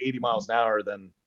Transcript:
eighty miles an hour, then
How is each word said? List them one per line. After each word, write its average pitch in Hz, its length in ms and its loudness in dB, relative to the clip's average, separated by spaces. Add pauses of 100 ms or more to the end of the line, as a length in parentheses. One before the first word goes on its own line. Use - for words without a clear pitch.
eighty 127 160 -2
miles 113 300 0
an 113 80 2
hour, 110 260 4
then 98 280 -10 (160)